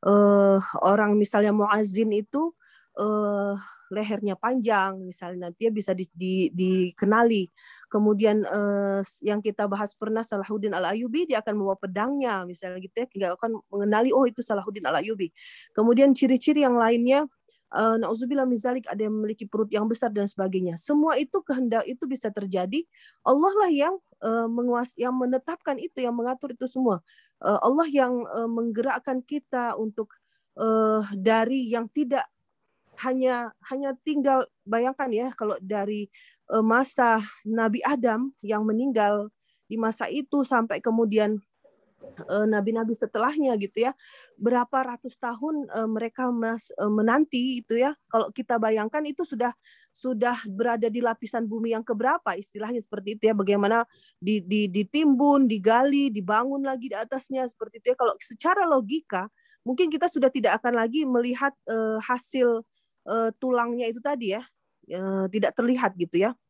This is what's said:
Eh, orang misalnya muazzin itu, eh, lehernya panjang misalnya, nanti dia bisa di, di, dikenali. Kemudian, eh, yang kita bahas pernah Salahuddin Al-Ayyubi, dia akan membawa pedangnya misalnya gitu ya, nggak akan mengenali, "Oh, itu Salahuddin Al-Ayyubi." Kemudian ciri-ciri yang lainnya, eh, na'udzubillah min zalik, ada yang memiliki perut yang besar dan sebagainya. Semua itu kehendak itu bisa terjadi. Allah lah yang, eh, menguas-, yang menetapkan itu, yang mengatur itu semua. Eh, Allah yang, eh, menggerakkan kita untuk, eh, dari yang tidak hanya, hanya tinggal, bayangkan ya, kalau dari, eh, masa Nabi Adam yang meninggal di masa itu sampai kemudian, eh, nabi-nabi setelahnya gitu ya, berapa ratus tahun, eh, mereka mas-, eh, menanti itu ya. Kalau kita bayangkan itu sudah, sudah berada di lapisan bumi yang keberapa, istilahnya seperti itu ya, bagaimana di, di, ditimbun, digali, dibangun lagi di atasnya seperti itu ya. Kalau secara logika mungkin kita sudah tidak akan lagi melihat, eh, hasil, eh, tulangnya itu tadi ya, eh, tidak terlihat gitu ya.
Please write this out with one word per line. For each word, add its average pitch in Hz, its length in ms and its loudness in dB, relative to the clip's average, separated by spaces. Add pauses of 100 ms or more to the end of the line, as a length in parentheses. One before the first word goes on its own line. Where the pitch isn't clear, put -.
Eh, 202 560 6 (220)
orang 208 340 4
misalnya 208 380 2
muazzin 214 580 2
itu, 277 400 -2 (460)
eh, 208 580 0 (360)
lehernya 202 480 -4
panjang 208 640 0
misalnya, 180 480 -10
nanti 220 160 -2
dia 226 40 2
bisa 208 200 -2
di, 185 240 -2
di, 185 400 0
dikenali. 185 960 2 (400)
Kemudian, 214 560 4
eh, 202 560 0 (160)
yang 208 240 -2
kita 208 240 -2
bahas 202 320 -4
pernah 220 240 -4
Salahuddin 208 480 -4
Al-Ayyubi, 220 560 -2
dia 226 160 0
akan 208 160 -4
membawa 196 160 0
pedangnya 208 720 -4
misalnya 180 320 -12
gitu 190 240 -8
ya, 247 80 -6
nggak 190 240 -2
akan 226 320 -4
mengenali, 214 480 2
"Oh, 262 80 6
itu 247 160 0
Salahuddin 202 480 -4
Al-Ayyubi." 175 480 -2 (400)
Kemudian 240 400 6
ciri-ciri 269 480 4
yang 247 160 4
lainnya, 240 480 4 (480)
eh, 226 240 2
na'udzubillah 247 480 -2
min 247 80 2
zalik, 247 320 -4
ada 202 160 -4
yang 214 80 -2
memiliki 214 320 -4
perut 214 240 -2
yang 214 240 0
besar 233 160 -2
dan 208 160 -2
sebagainya. 185 560 -2
Semua 294 400 2
itu 311 240 -4
kehendak 240 400 0
itu 247 240 -8
bisa 247 240 -6
terjadi. 196 560 -4 (400)
Allah 311 320 4
lah 381 160 4
yang, 330 240 0 (240)
eh, 233 240 0
menguas-, 240 480 -2
yang 254 240 -2
menetapkan 262 560 -2
itu, 262 240 -10
yang 240 160 -2
mengatur 247 400 -6
itu - 80 -8
semua. 247 400 0 (400)
Eh, 208 160 2
Allah 311 320 2
yang, 254 320 0
eh, 233 240 -6
menggerakkan 240 720 -4
kita 247 560 -6
untuk, 220 400 -8 (400)
eh, 220 560 2
dari 226 560 0
yang 233 240 -4
tidak 269 320 -2 (800)
hanya, 254 480 0 (160)
hanya 269 400 -6
tinggal, 277 400 2 (160)
bayangkan 247 480 -2
ya, 233 240 -2
kalau 208 240 -4
dari, 202 480 -4 (480)
eh, 220 80 4
masa 233 560 4 (240)
Nabi 226 400 0
Adam 254 480 0 (160)
yang 214 160 -2
meninggal 214 720 0 (320)
di - 80 -12
masa 220 320 -2
itu 285 400 -2
sampai 226 400 -2
kemudian, 214 560 2 (880)
eh, 208 160 0
nabi-nabi 220 480 0
setelahnya 247 640 0
gitu 208 320 -2
ya, 269 80 -10 (400)
berapa 262 480 0
ratus 247 320 -12
tahun, 262 560 -4
eh, 220 160 -2
mereka 226 400 -4
mas-, 226 480 -4
eh, 214 160 0
menanti 240 720 0
itu - 80 -4
ya. 262 320 0
Kalau 226 240 0
kita 233 320 -4
bayangkan 220 400 0
itu 302 240 -6
sudah, 240 300 -4 (340)
sudah 247 560 -2
berada 220 400 -2
di 233 160 -2
lapisan 233 480 -4
bumi 226 240 -2
yang 220 80 -4
keberapa, 226 560 -2
istilahnya 214 480 -8
seperti 202 320 -8
itu - 140 -10
ya, - 20 2
bagaimana 202 480 2 (400)
di, 196 240 0
di, 208 240 0
ditimbun, 277 800 4
digali, 240 640 4
dibangun 240 560 -2
lagi 254 240 -6
di 196 60 -6
atasnya 262 500 -6
seperti - 320 -14
itu - 120 -2
ya. - 40 0
Kalau - 240 2
secara 349 480 0
logika 240 560 -2 (400)
mungkin 262 240 0
kita 311 160 -2
sudah 269 240 2
tidak 220 320 0
akan 240 160 0
lagi 233 240 0
melihat, 247 540 -2 (100)
eh, 220 320 -2
hasil, 240 640 0 (400)
eh, 226 400 -2
tulangnya 240 480 -2
itu 233 80 -8
tadi 240 400 -4
ya, 240 80 -12 (480)
eh, 190 400 -4
tidak 208 240 0
terlihat 240 400 0
gitu 175 240 0
ya. 233 160 0 (120)